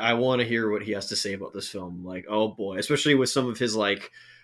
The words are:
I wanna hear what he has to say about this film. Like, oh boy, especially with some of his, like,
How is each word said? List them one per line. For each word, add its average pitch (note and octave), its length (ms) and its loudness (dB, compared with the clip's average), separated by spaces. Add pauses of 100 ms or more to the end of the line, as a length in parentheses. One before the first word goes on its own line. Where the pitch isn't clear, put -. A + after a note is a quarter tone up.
(100)
I A#2 40 6
wanna B2 300 4
hear A2+ 260 2
what G#2 120 0
he G#2 100 -4
has G2 160 -4
to G#2 80 -4
say G2 180 -2
about G2 180 -8
this G2 160 -8
film. F2+ 360 -8
Like, F#2 240 -8
oh G#2+ 200 4
boy, G2 300 -4
especially C#3+ 360 2
with C3 140 4
some B2+ 200 0
of A2+ 100 -6
his, A2 180 0
like, G2+ 340 0 (340)